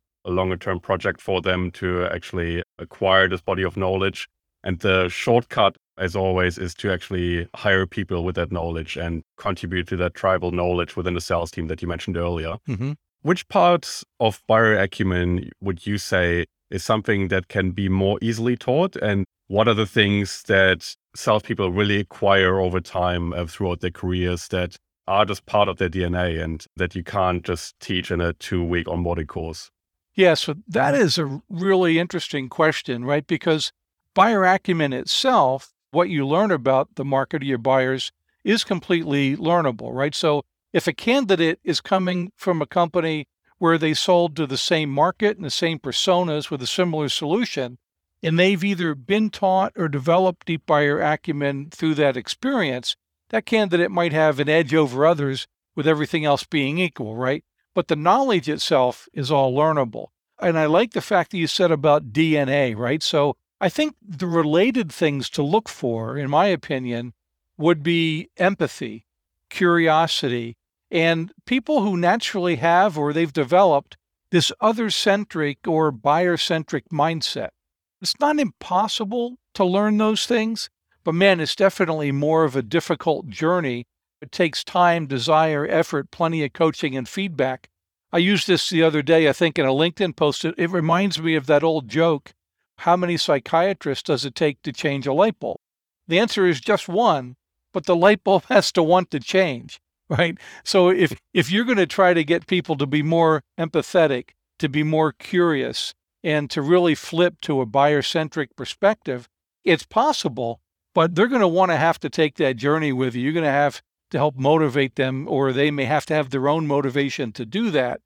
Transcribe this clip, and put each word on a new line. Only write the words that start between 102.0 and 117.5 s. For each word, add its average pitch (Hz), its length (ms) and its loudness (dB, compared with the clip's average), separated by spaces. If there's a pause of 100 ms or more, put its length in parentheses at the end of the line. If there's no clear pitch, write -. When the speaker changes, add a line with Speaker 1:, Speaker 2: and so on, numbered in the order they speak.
Speaker 2:
to 160 100 2
get 165 220 -2
people 170 300 -2
to 143 100 -2
be 147 160 0
more 160 400 2 (160)
empathetic, 156 720 0 (280)
to 156 100 -2
be 147 140 0
more 156 300 2
curious, 151 800 -2 (300)
and 151 260 -2
to 147 140 -4
really 170 320 4
flip 170 480 -2
to 139 180 -2
a 123 60 -2
buyer-centric 147 920 0
perspective, 135 720 -2 (360)
it's 165 200 2
possible, 127 760 -2 (340)
but 170 200 2
they're 196 120 4
gonna 233 220 2
wanna 175 280 4
have 160 240 2
to 156 80 -8
take 151 280 0
that 131 200 0
journey 143 360 0
with 127 220 -2
you. 123 80 -4
You're 147 100 -2
gonna 160 180 0
have 143 320 0 (280)
to - 80 -4
help 139 180 0
motivate 139 580 2
them, 131 340 -2
or 135 240 0
they 143 180 0
may 143 160 -2
have 143 200 0
to 151 80 -2
have 143 160 -2
their 135 180 0
own 156 180 0
motivation 139 640 -2
to 123 120 -10
do 196 260 -4